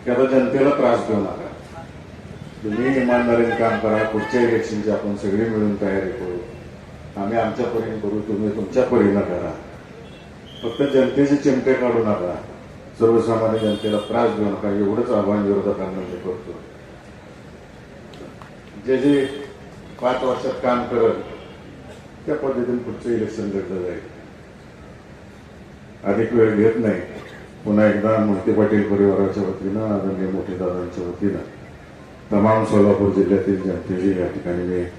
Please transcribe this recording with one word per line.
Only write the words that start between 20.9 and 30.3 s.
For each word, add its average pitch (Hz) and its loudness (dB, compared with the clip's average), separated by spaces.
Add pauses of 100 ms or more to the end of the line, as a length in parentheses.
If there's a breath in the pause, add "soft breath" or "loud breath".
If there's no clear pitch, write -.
त्या 151 -2
पद्धतीने 123 -2
पुढचं 117 -6
इलेक्शन 107 -2
लढलं 98 -4
जाईल. 90 -6 (2000)
अधिक 110 0
वेळ 107 6
घेत 113 6
नाही. 104 0 (640 loud breath)
पुन्हा 107 4
एकदा 107 4
मोहिते 104 2
पाटील 101 4
परिवाराच्या 98 2
वतीनं, 95 -4
आदरणीय 95 -2